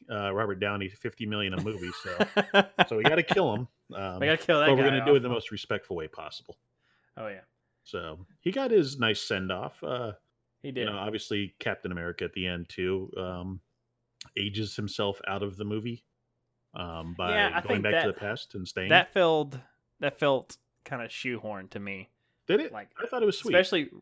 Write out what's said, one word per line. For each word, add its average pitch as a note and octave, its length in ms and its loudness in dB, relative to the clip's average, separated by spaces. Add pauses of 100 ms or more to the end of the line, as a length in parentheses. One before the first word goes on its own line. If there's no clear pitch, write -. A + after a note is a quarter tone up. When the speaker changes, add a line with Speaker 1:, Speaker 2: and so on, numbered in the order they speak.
(100)
Speaker 1:
uh, G2+ 240 -2
Robert G2+ 260 0
Downey G2+ 300 -2
fifty A2 360 -8
million G#2 280 -2
a F2+ 40 -4
movie, F#2 340 -4
so, F3+ 340 -2 (100)
Speaker 2:
<laughs> G3 500 4
Speaker 1:
so A2+ 120 -2
we G#2+ 80 4
gotta D#3+ 180 4
kill E3 300 2
him. B2 140 -4 (260)
Um, F#2 260 -6
Speaker 2:
We C#3 60 2
gotta D#3+ 120 4
kill D#3 220 4
that D3 120 8
Speaker 1:
but C3 40 6
we're C3+ 80 6
Speaker 2:
guy - 0 -
Speaker 1:
gonna C3+ 180 4
do C#3+ 120 8
it C#3 40 10
Speaker 2:
off. - 0 -
Speaker 1:
in A#2+ 60 0
the B2 60 0
most A#2 220 -2
respectful G2+ 440 -4
way D#2+ 120 -4
possible. - 500 -16 (580)
Speaker 2:
Oh, A2 120 -8
yeah. F#2+ 140 -12 (420)
Speaker 1:
So E2+ 420 -8 (140)
he E3+ 100 -2
got C4+ 200 0
his C#3+ 280 4
nice A2 240 2
send-off. F#2+ 600 -4
Uh, B2 300 -4 (500)
Speaker 2:
He C#3 160 -10
Speaker 1:
you A2+ 80 -2
Speaker 2:
did. - 0 -
Speaker 1:
know, G#2 120 -4
obviously G#2 640 -4
Captain F#2+ 320 -4
America F2 320 -6
at E2+ 100 -6
the F#2 120 -4
end F2 220 -4
too, F#2 480 -2
um, F2+ 460 -8 (720)
ages G2+ 400 -4
himself G2+ 520 -2
out G2 140 -2
of G2+ 140 -6
the G#2 80 -6
movie, A2 400 -6 (680)
um, E2+ 400 -8
by F2+ 120 -2
Speaker 2:
Yeah, F2+ 260 2
I F3 100 0
Speaker 1:
going G2+ 200 0
Speaker 2:
think - 0 -
Speaker 1:
back G#2 180 2
to - 60 2
Speaker 2:
that, - 20 0
Speaker 1:
the - 60 -2
past G#2+ 420 -8
and F#2 120 -8
staying. F#2+ 220 -2
Speaker 2:
that E3+ 220 6
felt, D#3 460 4 (420)
that C#3+ 180 -2
felt C#3 400 2 (260)
kinda A#2+ 240 -8
shoehorned G#2+ 640 -8
to G#2 100 -10
me. G2 300 -10 (360)
Speaker 1:
Did G3+ 140 4
it? - 120 -6
Speaker 2:
Like, G#3 260 -14
Speaker 1:
I A3+ 80 -6
thought A#3+ 160 -4
it G#3+ 40 6
was G3 120 2
sweet. F#3 280 6
Speaker 2:
especially E3+ 240 0 (120)